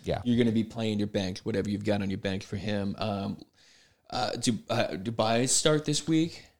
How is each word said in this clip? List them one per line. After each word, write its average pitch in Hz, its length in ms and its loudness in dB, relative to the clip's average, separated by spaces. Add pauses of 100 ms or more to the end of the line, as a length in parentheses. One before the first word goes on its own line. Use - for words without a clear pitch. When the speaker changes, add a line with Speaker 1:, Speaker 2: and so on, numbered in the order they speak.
Speaker 1:
Yeah. - 220 -2
Speaker 2:
you're 120 120 2
gonna 117 140 6
be 110 140 2
playing 110 320 -2
your 104 100 0
bench, 95 380 -2
whatever 101 240 0
you've 101 160 -2
got 101 160 2
on 98 80 -2
your 95 100 -2
bench 95 260 -2
for 104 120 -6
him. 101 400 -2
Um, 101 400 -2 (720)
uh, 110 220 -2
do, 117 260 0 (120)
uh, 110 280 0
do 98 140 -6
buys 117 420 2
start 156 320 4
this 147 220 -2
week? 160 360 2 (160)